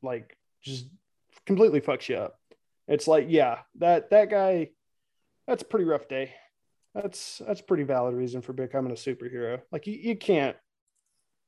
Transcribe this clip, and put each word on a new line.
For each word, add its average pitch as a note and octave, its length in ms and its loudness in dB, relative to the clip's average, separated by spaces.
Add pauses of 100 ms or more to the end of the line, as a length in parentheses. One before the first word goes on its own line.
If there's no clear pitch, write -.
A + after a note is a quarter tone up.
like, A#2+ 340 -10 (260)
just C3 240 -12 (600)
completely G3 340 4
fucks - 280 -4
you B2 80 -2
up. - 240 -8 (480)
It's - 180 -2
like, D#3 220 4
yeah, C#3 320 2 (160)
that, E3+ 340 2
that G#3 200 6
guy, F#3+ 400 2 (760)
that's - 160 -2
a - 40 -14
pretty G3+ 180 0
rough D#3 240 0
day. C3 260 -6 (580)
That's, - 460 -10
that's G3+ 220 -6
a - 40 -20
pretty D#3 200 0
valid B2 300 0
reason B2 280 -4
for C3+ 100 -12
becoming C3 400 -4
a A#2 40 -6
superhero. A#2+ 640 -8 (100)
Like, D3+ 160 -10
you, G#3 80 -8
you A3+ 220 -4
can't, D3+ 400 0 (920)